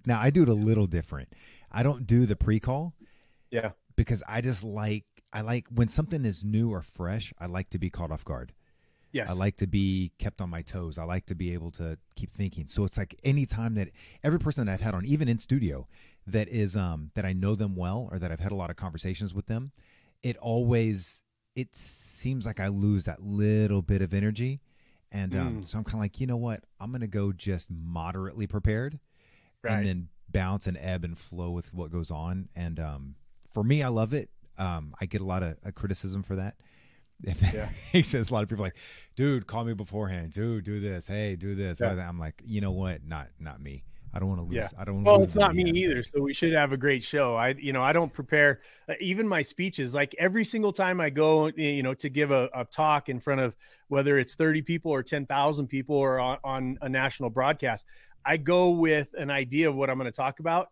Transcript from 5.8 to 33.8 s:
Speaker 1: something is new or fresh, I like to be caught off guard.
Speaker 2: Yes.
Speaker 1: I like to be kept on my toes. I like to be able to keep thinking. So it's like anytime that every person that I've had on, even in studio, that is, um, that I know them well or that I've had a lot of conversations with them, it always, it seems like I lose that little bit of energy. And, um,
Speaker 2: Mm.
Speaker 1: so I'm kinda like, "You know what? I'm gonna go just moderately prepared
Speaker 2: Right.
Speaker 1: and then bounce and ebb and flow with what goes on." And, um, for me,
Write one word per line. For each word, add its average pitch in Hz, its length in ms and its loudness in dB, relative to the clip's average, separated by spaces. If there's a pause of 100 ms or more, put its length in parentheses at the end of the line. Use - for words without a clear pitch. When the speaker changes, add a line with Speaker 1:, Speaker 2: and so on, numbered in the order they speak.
Speaker 1:
something 156 360 0
is 101 200 -2
new 107 260 2
or 95 120 -4
fresh, 92 560 -6
I 87 80 -8
like 90 240 -4
to 90 80 -4
be 87 120 -2
caught 85 200 -6
off 78 140 -6
guard. 62 280 -10 (600)
Speaker 2:
Yes. 110 160 -4
Speaker 1:
I 90 40 -4
like 92 240 0
to 101 100 -2
be 95 520 0
kept - 220 -6
on 92 80 -6
my 85 140 -8
toes. 82 340 -8
I 85 80 -8
like 87 220 -4
to 101 80 -6
be 87 180 -4
able 85 200 -8
to 80 260 -8 (160)
keep - 160 -10
thinking. 90 380 -6
So - 160 -2
it's 92 120 -4
like - 280 -6
anytime 120 500 0
that 98 140 -2 (340)
every 156 160 2
person 143 280 -2
that 98 60 0
I've 92 80 -4
had 110 140 0
on, 92 100 -2
even 143 240 2
in 117 120 2
studio, 85 480 -2 (380)
that 101 220 0
is, 101 280 0
um, 82 380 -2
that 98 120 -2
I 92 80 0
know 98 220 2
them 101 180 -2
well 92 380 -4
or 92 80 -6
that 87 100 -4
I've 82 100 -6
had 95 120 -2
a - 20 -4
lot 90 160 -4
of 85 60 -10
conversations 90 580 -6
with 98 120 -4
them, 120 260 -6 (500)
it 123 140 -4
always, 113 840 0 (340)
it 127 180 -8
seems - 720 -8
like 110 140 -6
I 98 80 0
lose 101 360 2
that 80 160 -6
little 104 600 2
bit 98 180 2
of 92 140 0
energy. 110 460 0 (500)
And, 95 240 -4
um, 92 220 0
Speaker 2:
Mm. 101 80 -8
Speaker 1:
so 107 140 -8
I'm 110 60 -6
kinda 113 140 -4
like, 104 220 -4
"You 131 80 -2
know 123 80 -2
what? 117 280 -4 (140)
I'm 110 140 -8
gonna 117 160 -6
go 101 240 0
just 90 360 -4
moderately 85 800 -6
prepared 110 540 -2 (640)
Speaker 2:
Right. 110 140 0
Speaker 1:
and 101 80 0
then 90 220 -2 (200)
bounce 95 400 -2
and 90 80 -2
ebb 87 280 -4
and 85 140 -8
flow 87 320 -8
with 87 240 -6
what 85 160 -8
goes 85 220 -4
on." 87 420 -6
And, 85 240 -6
um, 71 380 -8 (320)
for 107 160 -2
me, 143 180 4